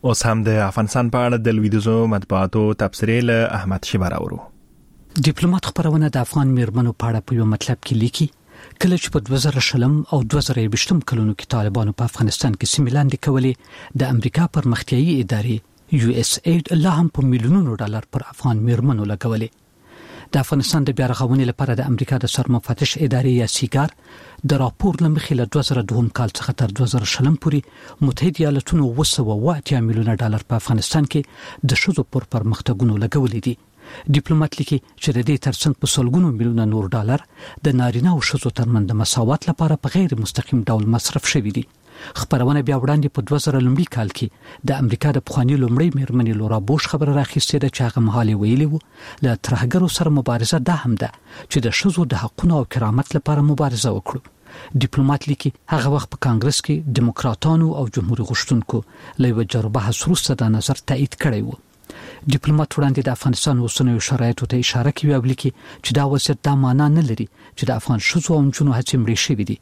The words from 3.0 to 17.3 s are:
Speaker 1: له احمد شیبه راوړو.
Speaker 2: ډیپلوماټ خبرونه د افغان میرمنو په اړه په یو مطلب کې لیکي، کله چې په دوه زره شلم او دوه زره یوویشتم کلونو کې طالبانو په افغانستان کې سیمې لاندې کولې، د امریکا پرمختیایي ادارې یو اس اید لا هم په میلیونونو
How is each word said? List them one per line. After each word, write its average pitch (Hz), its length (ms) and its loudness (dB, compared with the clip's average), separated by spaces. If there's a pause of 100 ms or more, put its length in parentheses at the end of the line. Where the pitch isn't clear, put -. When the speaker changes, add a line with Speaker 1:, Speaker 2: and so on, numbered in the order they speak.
Speaker 1:
له 113 100 2 (220)
احمد 95 300 -4
شیبه 92 240 0
راوړو. - 240 -6 (840)
Speaker 2:
ډیپلوماټ 175 460 0
خبرونه 156 460 2
د - 0 - (100)
افغان 135 320 2
میرمنو 117 420 0
په - 100 -2
اړه 110 100 0 (100)
په 117 80 0
یو 113 160 2
مطلب - 320 -4
کې 117 160 -2
لیکي، 143 260 0 (540)
کله 180 200 2
چې - 120 -8
په 151 40 2 (120)
دوه 135 160 0
زره 139 240 0
شلم 131 260 2 (160)
او 135 100 2
دوه 127 280 0
زره 117 160 0
یوویشتم 123 340 0 (120)
کلونو 107 260 0
کې - 180 -6
طالبانو 104 420 0
په 117 120 0
افغانستان 113 480 0
کې - 140 -2
سیمې 131 240 2
لاندې 139 200 2 (100)
کولې، 131 260 2 (480)
د - 20 2 (140)
امریکا 127 420 2
پرمختیایي 131 640 0
ادارې 107 340 -2 (440)
یو 113 100 4 (120)
اس - 160 -2 (100)
اید 165 180 2 (180)
لا 190 120 4
هم 170 180 2
په 143 140 -2
میلیونونو 123 520 2